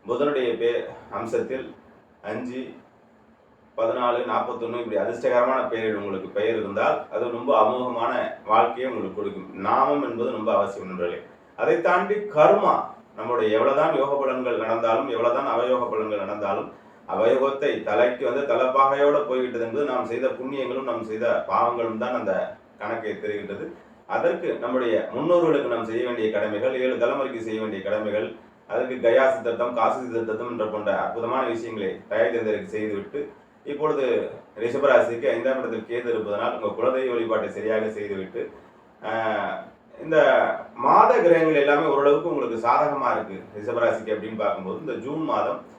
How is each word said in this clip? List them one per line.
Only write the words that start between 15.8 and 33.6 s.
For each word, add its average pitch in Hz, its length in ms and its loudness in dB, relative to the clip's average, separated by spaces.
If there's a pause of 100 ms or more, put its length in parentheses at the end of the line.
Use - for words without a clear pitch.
பலன்கள் 107 340 -2
நடந்தாலும், 101 540 -4 (340)
அவயோகத்தை 135 760 2
தலைக்கு 123 420 2
வந்து 127 280 0
தலைப்பாகையோட 139 720 4
போய்விட்டது 123 380 -2
என்பது 143 200 -2
நாம் 127 200 -2
செய்த 127 220 -2
புண்ணியங்களும் 131 560 -4
நாம் 117 200 -4
செய்த 110 440 -2
பாவங்களும் 117 500 0
தான் 123 160 -4
அந்த - 440 -2 (200)
கணக்கை 107 340 -6
தெரிகின்றது. 101 540 -6 (420)
அதற்கு - 460 0
நம்முடைய 120 600 0
முன்னோர்களுக்கு 156 540 2
நாம் 113 180 -2
செய்ய 117 200 -2
வேண்டிய 110 260 0
கடமைகள், 110 480 0
ஏழு 127 160 0
தலைமுறைக்கு 120 420 0
செய்ய 110 220 -4
வேண்டிய 101 220 -4
கடமைகள், 104 540 -2 (320)
அதற்கு 127 280 -2
கயா 117 300 4
சித்தர்த்தம், 117 480 0
காசி 113 320 0
சித்தர்த்தம் 113 440 -4
என்ற 107 160 -2
போன்ற - 320 -2
அற்புதமான 120 500 -2
விஷயங்களை 110 600 -6
தயார் 95 280 2
தந்தருக்கு 107 400 -2
செய்துவிட்டு, 107 560 -6 (320)